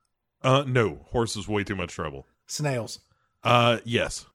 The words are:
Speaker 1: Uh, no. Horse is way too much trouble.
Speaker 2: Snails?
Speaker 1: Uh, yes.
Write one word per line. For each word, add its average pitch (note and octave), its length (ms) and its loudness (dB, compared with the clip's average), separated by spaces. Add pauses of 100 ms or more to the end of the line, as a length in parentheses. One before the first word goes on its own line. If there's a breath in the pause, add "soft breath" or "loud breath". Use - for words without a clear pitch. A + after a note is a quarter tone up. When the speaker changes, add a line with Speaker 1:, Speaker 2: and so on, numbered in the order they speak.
(420)
Speaker 1:
Uh, C3 220 4
no. B2 360 0 (100)
Horse A#2 240 -2
is G2+ 140 -8
way G#2 160 0
too G2+ 100 -4
much F#2 180 -6
trouble. D2 340 -8 (200)
Speaker 2:
Snails? C3 540 -4 (420)
Speaker 1:
Uh, A#2+ 420 4
yes. G#2 500 -2